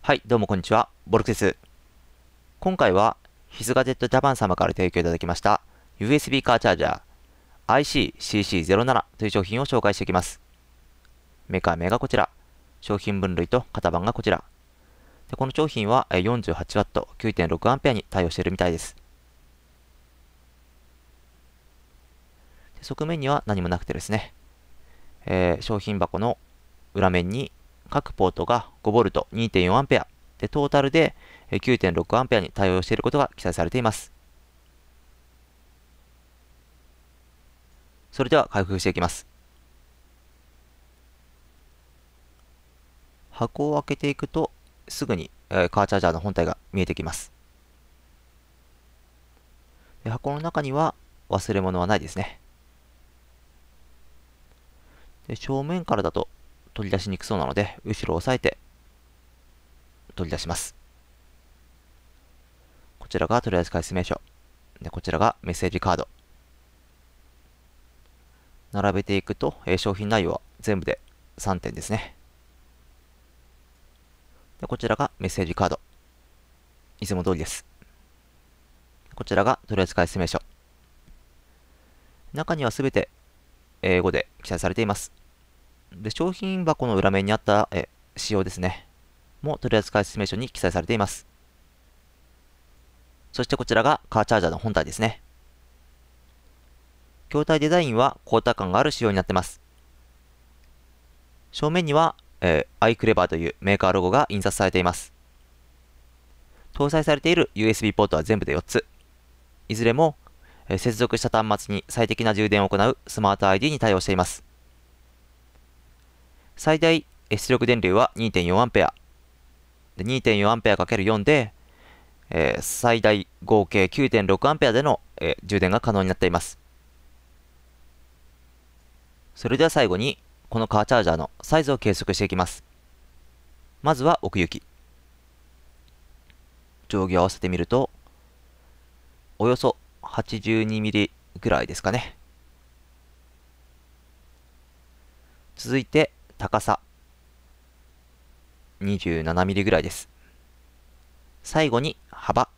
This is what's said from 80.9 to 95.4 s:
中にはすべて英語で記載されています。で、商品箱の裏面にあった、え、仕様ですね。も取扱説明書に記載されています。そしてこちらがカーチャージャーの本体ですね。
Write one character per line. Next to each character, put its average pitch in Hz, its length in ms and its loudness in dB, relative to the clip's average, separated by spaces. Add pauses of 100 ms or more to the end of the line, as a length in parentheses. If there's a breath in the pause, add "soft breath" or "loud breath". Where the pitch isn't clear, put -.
中 156 220 -4
に 147 100 -4
は 113 60 2
す 139 120 -6
べ 135 80 0
て - 200 -2 (720)
英 90 180 2
語 90 100 2
で - 160 -2 (160)
記 - 60 -16
載 87 100 -4
さ - 120 -2
れ 92 40 -6
て 117 60 -2
い 110 60 2
ま 101 80 -2
す。 - 180 -10 (800)
で、 107 160 -10
商 180 220 -4
品 190 320 -6
箱 151 220 -2
の 107 100 0
裏 95 140 2
面 98 160 0
に 104 60 0
あ 110 40 2
っ - 60 -4
た、 104 280 2
え、 85 180 -4 (280)
仕 - 180 -6
様 98 100 2
で 101 60 -6
す - 80 -14
ね。 90 280 -4 (560)
も 143 160 -4
取 120 180 0
扱 104 280 0
説 - 140 -10
明 101 80 -2
書 95 100 -6
に 127 120 -6
記 - 100 -16
載 87 140 0
さ 90 80 -2
れ 82 60 -8
て 117 80 0
い 110 40 -2
ま 101 80 0
す。 - 200 -12 (2000)
そ 123 100 -6
し - 40 -2
て 131 100 -2
こ - 80 -6
ち 113 100 -2
ら 110 80 4
が 143 260 2
カ 110 120 0
ー 104 40 2
チ 120 100 0
ャ 107 40 4
ー - 20 4
ジ 85 60 0
ャ - 20 2
ー 82 40 0
の 87 60 -8
本 107 140 -4
体 82 120 0
で - 80 -10
す - 80 -10
ね。 110 200 -2 (2000)